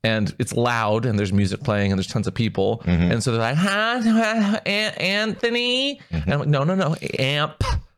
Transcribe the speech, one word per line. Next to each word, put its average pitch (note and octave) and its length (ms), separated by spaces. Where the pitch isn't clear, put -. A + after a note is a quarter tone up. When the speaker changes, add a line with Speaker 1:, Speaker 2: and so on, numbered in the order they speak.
Speaker 1:
and A2 340
it's - 140
loud, A#2 520
and A2 140
there's G2+ 140
music G2+ 320
playing, G2+ 260
and F#2+ 80
there's F#2+ 80
tons G#2 220
of F#2 60
people. A2 500
Speaker 2:
Mm-hmm. F2 280
Speaker 1:
And A2+ 120
so B2 80
they're A2+ 80
like, A#2+ 160
"Hi, G#3 420
hi, A3 680
An-, G#3 280
Anthony." A#3+ 1000
Speaker 2:
Mm-hmm. - 200
Speaker 1:
And D#2+ 160
I'm C#3+ 80
like, - 80
"No, C#3+ 140
no, F3+ 140
no, E3 180
Amp. D3 460